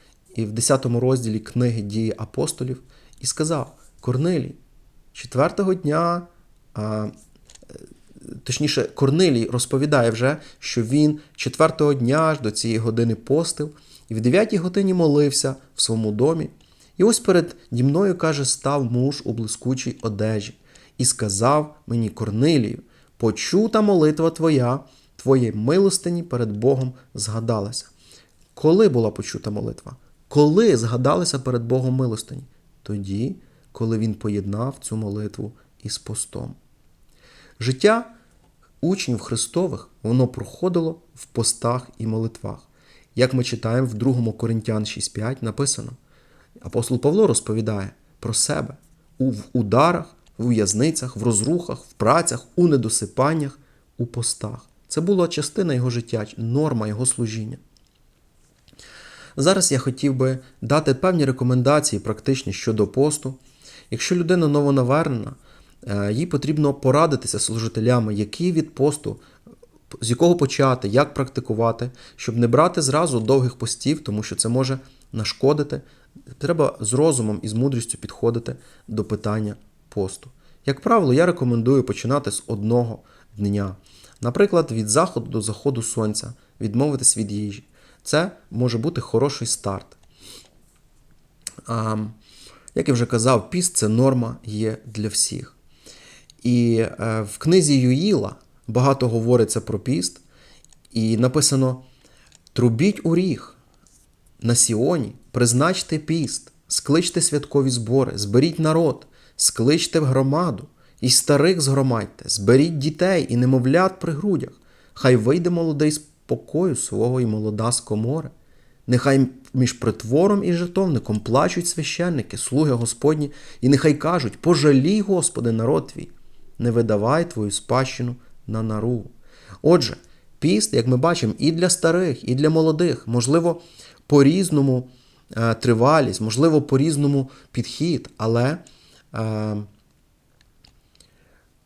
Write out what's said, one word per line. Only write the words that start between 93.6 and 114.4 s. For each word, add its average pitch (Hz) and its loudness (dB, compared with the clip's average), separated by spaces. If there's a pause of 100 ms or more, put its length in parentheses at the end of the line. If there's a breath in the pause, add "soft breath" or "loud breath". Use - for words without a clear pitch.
це 110 0
норма 120 2
є 107 -4
для 107 -6
всіх. - -4 (880 loud breath)
І, 120 4
е, 110 -2
в - -14
книзі 156 4
Юїла 131 2 (320)
багато 127 2
говориться 113 2
про 107 -6
піст, - -4 (680 soft breath)
і 110 0
написано: 131 2 (680 soft breath)
«Трубіть 123 2
у 165 2
ріг 175 -2 (840)
на 117 2
Сіоні, 117 0 (160)
призначте 139 0
піст, 156 -4 (160)
скличте 165 0
святкові 143 0
збори, 120 0
зберіть 123 2
народ, 156 0 (280 soft breath)
скличте 151 2
в 156 2
громаду, 135 0 (340 soft breath)
і 127 0
старих 151 4
згромадьте, 135 0
зберіть 135 4
дітей 156 0
і 120 0
немовлят 131 4
при 165 -4
грудях. 160 -2 (420 soft breath)